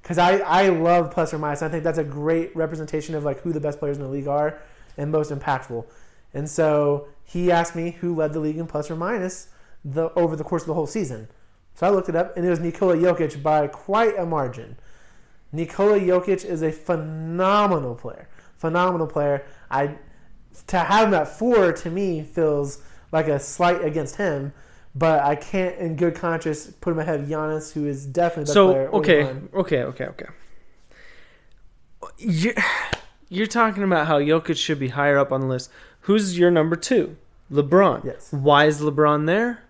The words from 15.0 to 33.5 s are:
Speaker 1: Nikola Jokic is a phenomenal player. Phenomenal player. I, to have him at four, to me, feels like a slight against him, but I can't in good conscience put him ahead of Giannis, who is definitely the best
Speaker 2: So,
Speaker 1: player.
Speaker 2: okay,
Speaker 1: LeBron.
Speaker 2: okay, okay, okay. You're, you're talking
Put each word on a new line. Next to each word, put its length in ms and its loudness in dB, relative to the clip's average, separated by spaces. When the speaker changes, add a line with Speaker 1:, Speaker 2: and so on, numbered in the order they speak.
Speaker 1:
Nikola 460 2
Jokic 460 0
is 180 -4
a 80 0
phenomenal 1300 0
player. 320 -14
Phenomenal 500 0
player. 360 -2
I, 260 -2
to 100 0
have 300 4
him 60 2
at 140 2
four, 440 4
to 180 -8
me, 320 -2
feels 580 -2
like 180 0
a 120 0
slight 440 0
against 320 -4
him, 360 -4
but 300 4
I 100 4
can't 440 -4
in 180 -4
good 180 2
conscience 520 -4
put 120 -2
him 80 -2
ahead 200 -2
of 60 -8
Giannis, 460 -4
who 140 -4
is 200 -6
definitely 380 0
the 20 -2
best 80 0
Speaker 2:
So, 180 8
Speaker 1:
player. 180 2
Speaker 2:
okay, 340 4
Speaker 1:
LeBron. 300 -8
Speaker 2:
okay, 280 0
okay, 240 -6
okay. 200 -14
You're, 360 0
you're 180 -2
talking 360 0